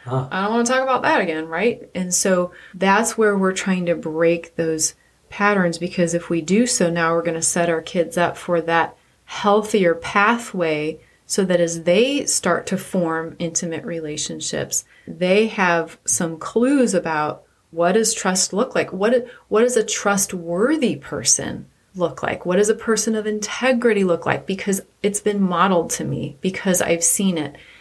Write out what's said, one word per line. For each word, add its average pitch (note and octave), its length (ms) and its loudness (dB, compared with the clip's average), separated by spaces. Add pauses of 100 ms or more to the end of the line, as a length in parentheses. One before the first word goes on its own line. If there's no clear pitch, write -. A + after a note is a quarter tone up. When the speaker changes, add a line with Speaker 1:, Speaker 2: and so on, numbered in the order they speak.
Speaker 1:
Huh. C3+ 260 -4
Speaker 2:
I F#3 120 -2
don't G#3+ 100 -2
wanna A#3 120 2
talk B3+ 160 2
about C4 220 0
that D4+ 180 4
again, D#3+ 260 -4
right? F#3+ 460 -2
And F3+ 200 -4
so F3+ 380 2 (220)
that's G3 440 2
where G#3 200 4
we're F#3+ 160 2
trying F#3 340 -2
to E3+ 80 2
break E3 600 0
those D#3+ 400 -2 (340)
patterns, F#3+ 480 2
because E3+ 360 -2
if E3+ 160 -4
we E3+ 120 0
do F#3+ 240 4
so, F#3+ 240 2
now E3 240 0
we're E3+ 80 2
gonna E3 200 -2
set E3+ 280 0
our D#3+ 120 0
kids E3 360 -2
up E3+ 200 0
for E3+ 240 0
that E3 340 0 (300)
healthier G#3 680 2
pathway E3+ 1080 0 (260)
so - 200 0
that F3 140 2
as E3 240 0
they A#3 420 2
start - 420 0
to F#3+ 100 -2
form E3 600 -4
intimate E3 480 -4
relationships, D#3 1000 -6 (220)
they F3+ 400 2
have F3 580 0
some E3 320 -2
clues A#3+ 580 2
about D#3 480 -2 (280)
what E3+ 200 2
does A3 240 2
trust F#3 360 -2
look G#3+ 220 -2
like? D#3+ 180 -2
What, A#3 360 0 (200)
what G#3+ 140 2
does A#3+ 160 2
a - 60 6
trustworthy G3 1120 0
person - 720 -2 (280)
look F3+ 280 -4
like? - 220 -4
What F3+ 120 0
does G#3 120 2
a A3 60 0
person A3 400 -2
of G#3+ 120 -4
integrity A3 760 0
look E3+ 220 0
like? C#3+ 220 -2
Because G3 340 -2 (220)
it's G3+ 160 -2
been G3+ 220 0
modeled F3+ 500 2
to - 120 -6
me, C#3 380 -6
because F#3 400 0
I've E3+ 220 0
seen F#3+ 340 2
it. D3 180 -6 (260)